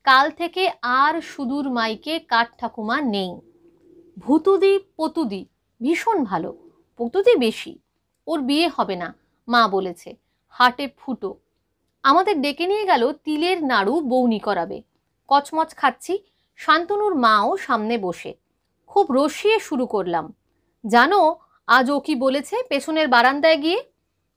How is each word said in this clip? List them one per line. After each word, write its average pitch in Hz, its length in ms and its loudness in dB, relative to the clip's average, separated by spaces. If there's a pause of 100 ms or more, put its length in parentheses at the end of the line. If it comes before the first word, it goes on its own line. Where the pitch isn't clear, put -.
কাল 269 280 4
থেকে 339 400 -4 (100)
আর 277 400 0
সুদূর 277 480 -6
মাইকে 233 500 -4
কাঠ 233 380 -2
ঠাকুমা 233 440 -6
নেই। 202 380 -4 (800)
ভূতুদি, 381 600 2 (180)
পতুদি 311 480 -6 (360)
ভীষণ 330 420 0
ভালো, 185 340 -6 (400)
পতুদি 381 380 2
বেশি। 233 440 -2 (480)
ওর 311 140 -2
বিয়ে 277 260 0 (100)
হবে 196 180 -2
না, 175 200 -10 (320)
মা 233 200 4
বলেছে, 185 480 -6 (320)
হাটে 247 500 0
ফুটো। 208 380 -8 (680)
আমাদের 330 380 2
ডেকে 285 260 -4
নিয়ে 415 180 -2
গেল 285 260 2
তিলের 311 520 -4
নাড়ু 247 380 0
বৌনি 247 380 0
করাবে। 185 420 -6 (460)
কচমচ 311 480 0
খাচ্ছি, 330 440 -4 (360)
শান্তনুর 370 600 0
মাও 233 420 2
সামনে 233 400 -2
বসে। 190 360 -8 (540)
খুব 403 240 2
রসিয়ে 302 480 2
শুরু 254 260 -4
করলাম, 175 480 -4 (540)
"জানো 311 480 4 (320)
আজ 254 240 4
ও 285 80 0
কি 302 160 -4
বলেছে 269 400 -2 (140)
পেছনের 311 380 -2
বারান্দায় 277 540 4
গিয়ে?" 349 220 -2 (540)